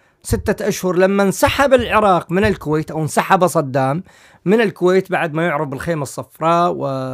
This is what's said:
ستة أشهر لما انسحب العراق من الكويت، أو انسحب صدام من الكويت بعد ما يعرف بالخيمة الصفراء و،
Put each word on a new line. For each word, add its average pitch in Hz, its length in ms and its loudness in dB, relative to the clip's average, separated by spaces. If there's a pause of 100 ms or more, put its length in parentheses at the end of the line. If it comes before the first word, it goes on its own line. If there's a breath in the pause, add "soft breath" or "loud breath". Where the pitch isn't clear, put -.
(220 soft breath)
ستة - 460 -4
أشهر 180 280 -2
لما 196 260 2
انسحب 269 520 2
العراق 196 580 2
من 196 120 0
الكويت، 156 460 -2
أو 156 120 -4
انسحب 180 440 2
صدام 139 560 0 (420 soft breath)
من 214 160 4
الكويت 185 500 0
بعد 156 240 -2
ما 165 120 0
يعرف 151 220 -2
بالخيمة 147 340 -4
الصفراء 170 720 0
و، 135 100 -4 (280)